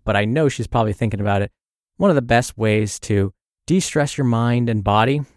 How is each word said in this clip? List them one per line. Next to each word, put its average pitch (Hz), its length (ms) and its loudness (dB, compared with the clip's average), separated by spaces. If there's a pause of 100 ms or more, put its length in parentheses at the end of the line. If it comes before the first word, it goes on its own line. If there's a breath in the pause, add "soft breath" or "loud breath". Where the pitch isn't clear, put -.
but 107 100 0
I 104 100 2
know 139 240 0
she's 120 180 -4
probably 110 260 0
thinking 104 260 -4
about 101 220 0
it, 101 100 -4 (460)
one 190 140 2
of 160 40 2
the 139 60 2
best 120 340 0
ways 107 440 -2
to 98 340 -2 (320)
de-stress 156 540 0
your 143 60 0
mind 120 440 2
and 110 140 -2
body 110 380 2 (160)